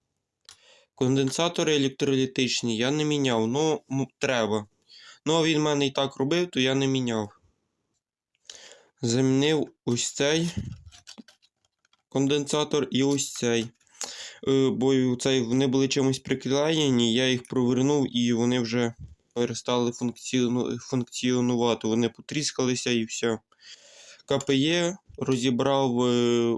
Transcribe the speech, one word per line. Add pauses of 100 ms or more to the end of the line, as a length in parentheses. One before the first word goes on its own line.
(960)
Конденсатори
електролітичні
я
не
міняв,
ну, (100)
м, (100)
треба. (580)
Ну,
а
він
в
мене
і
так
робив,
то
я
не
міняв. (1700)
Замінив (180)
ось
цей (1600)
конденсатор
і
ось
цей. (800)
Е,
бо
цей,
вони
були
чимось
приклеєні,
я
їх
провернув
і
вони
вже (400)
перестали
функціону-,
функціонувати,
вони
потріскалися
і
все. (880)
К
П
Є (200)
розібрав,
е,